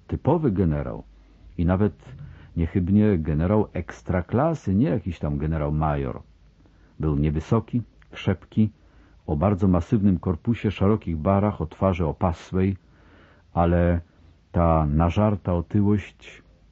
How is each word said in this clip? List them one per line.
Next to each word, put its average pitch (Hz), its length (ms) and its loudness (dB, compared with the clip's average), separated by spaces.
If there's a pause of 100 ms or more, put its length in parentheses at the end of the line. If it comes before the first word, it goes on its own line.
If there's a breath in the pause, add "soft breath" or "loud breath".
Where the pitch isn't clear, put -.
typowy 151 440 0
generał 73 520 -2 (540 soft breath)
i 85 80 0
nawet 95 500 0 (420 loud breath)
niechybnie 95 600 2
generał 85 560 0
ekstraklasy, 104 1000 -4
nie 131 140 2
jakiś 92 300 -6
tam 73 180 -4
generał 76 340 -2
major. 73 500 -2 (760 soft breath)
Był 76 180 0
niewysoki, 80 640 -2 (300)
krzepki, - 600 -2 (560 soft breath)
o 78 80 -2
bardzo 92 320 2
masywnym 92 520 2
korpusie, 101 520 -2
szerokich 98 460 0
barach, 98 440 0
o 80 40 -4
twarzy 92 400 0
opasłej, 92 720 -2 (760 soft breath)
ale 87 480 2 (500 soft breath)
ta 82 340 4
nażarta 87 680 0
otyłość 101 880 -2 (280)